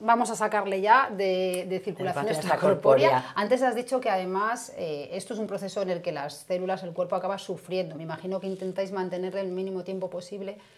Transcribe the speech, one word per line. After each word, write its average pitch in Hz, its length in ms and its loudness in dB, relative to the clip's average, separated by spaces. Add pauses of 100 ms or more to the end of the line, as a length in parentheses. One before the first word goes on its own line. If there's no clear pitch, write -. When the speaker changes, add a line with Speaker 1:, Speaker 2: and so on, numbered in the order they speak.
Speaker 1:
vamos 226 280 4
a 226 60 -4
sacarle 202 460 0
ya 233 280 8
de, 185 600 0
de 185 100 0
circulación 180 460 -4
Speaker 2:
Circulación 160 100 0
Speaker 1:
extracorpórea. 151 720 6
Speaker 2:
extracorpórea. 131 340 2
Speaker 1:
Antes 233 220 4
has 247 120 4
dicho 254 260 -2
que 240 80 0
además, 196 680 0
eh, 156 360 -6
esto 190 200 -6
es 214 60 -6
un 208 80 -4
proceso 196 340 -4
en 185 80 -2
el 170 120 -2
que 175 100 -4
las 147 220 -6
células, 185 500 -4
el 170 80 -8
cuerpo 175 240 -2
acaba 185 220 -2
sufriendo. 170 580 -6
Me 160 80 -10
imagino 175 380 -6
que 190 60 -6
intentáis 190 440 -4
mantenerle 185 480 -4
el 196 80 -4
mínimo 185 380 -6
tiempo 185 240 -6
posible 196 480 -10 (200)